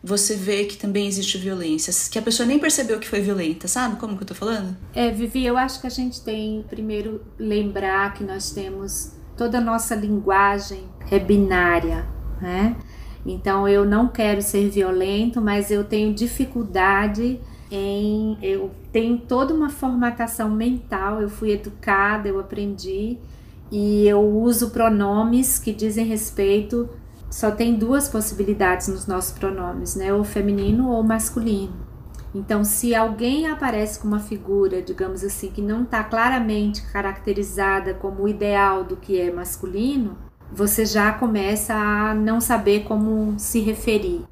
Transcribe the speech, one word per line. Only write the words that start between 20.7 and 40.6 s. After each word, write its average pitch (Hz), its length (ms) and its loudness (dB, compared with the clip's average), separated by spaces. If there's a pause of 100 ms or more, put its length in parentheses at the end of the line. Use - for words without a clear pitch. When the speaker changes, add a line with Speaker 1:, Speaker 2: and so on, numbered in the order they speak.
Speaker 2:
eu 208 80 0
fui 214 220 -2
educada, 202 760 0
eu 196 100 -2
aprendi, 196 800 -4 (540)
e 208 340 4
eu 202 140 8
uso 226 500 4
pronomes 226 880 4
que 220 140 -2
dizem 220 340 0
respeito, 214 840 0 (400)
só - 220 0
tem 233 240 2
duas 247 340 2
possibilidades 196 800 0
nos 190 180 -4
nossos 190 300 -4
pronomes, 180 600 -4
né? 196 180 0
Ou 208 80 4
feminino 208 680 2
ou 226 120 2
masculino. 220 720 0 (580)
Então, 208 320 0
se 233 300 2
alguém 233 520 2
aparece 233 520 -2
com 214 80 -6
uma 208 140 2
figura, 196 600 0
digamos 185 440 -4
assim, 196 260 -6
que - 100 -8
não 214 240 0
tá 220 200 -2
claramente 220 800 0 (100)
caracterizada 196 1040 -2
como 196 280 -6
o 208 60 2
ideal 202 560 2
do 180 120 -6
que 190 240 0
é 175 100 0
masculino, 190 840 -2 (360)
você 208 340 2